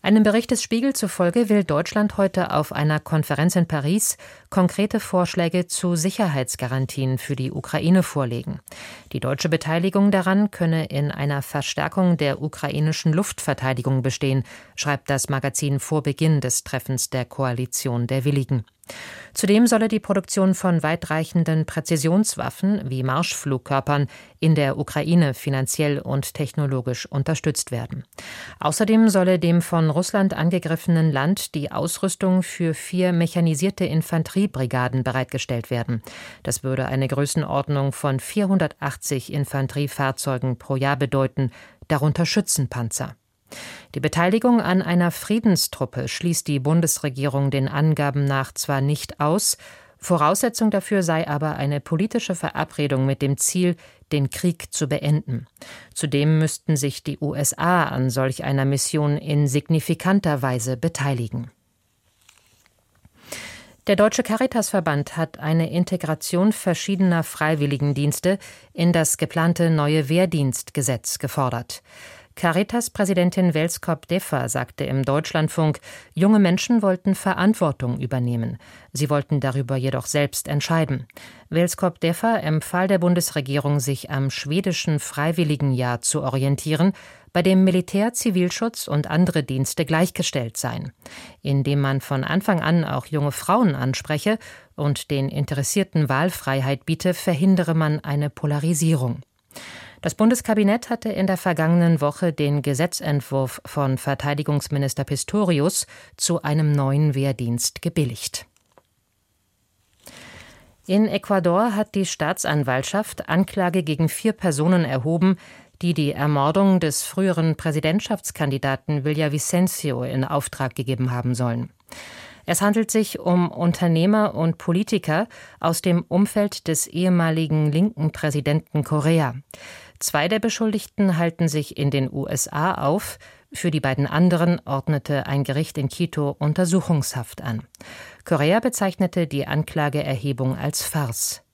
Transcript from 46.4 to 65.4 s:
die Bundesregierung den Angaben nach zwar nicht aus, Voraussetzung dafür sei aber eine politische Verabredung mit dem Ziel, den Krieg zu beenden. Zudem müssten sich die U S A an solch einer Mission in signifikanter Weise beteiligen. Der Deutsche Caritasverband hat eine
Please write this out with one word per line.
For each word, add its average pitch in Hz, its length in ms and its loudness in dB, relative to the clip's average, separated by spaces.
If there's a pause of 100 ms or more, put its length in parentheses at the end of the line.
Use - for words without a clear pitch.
die 143 100 0
Bundesregierung 139 920 0
den 135 160 0
Angaben 143 600 2
nach 135 260 -2
zwar 139 300 -2
nicht - 380 -2
aus, 160 360 0 (400)
Voraussetzung 190 760 2
dafür 196 320 0
sei 165 240 0
aber 147 300 -2
eine 143 240 -2
politische 190 540 -2
Verabredung 143 720 -2
mit 139 160 0
dem 139 160 0
Ziel, 175 380 0 (360)
den 143 160 0
Krieg - 460 -4
zu 156 120 -2
beenden. 143 600 0 (480)
Zudem 147 440 2
müssten 156 380 0
sich 135 260 -4
die - 180 -8
U 147 140 -4
S 139 220 -2
A 170 280 2
an 127 260 0
solch 131 340 -2
einer 135 220 0
Mission 147 500 0
in 147 320 0
signifikanter 160 960 0
Weise 127 340 -2
beteiligen. 123 760 -4 (2250)
Der 202 100 4
Deutsche 214 260 4
Caritasverband 202 920 0
hat 165 220 -4
eine 160 320 0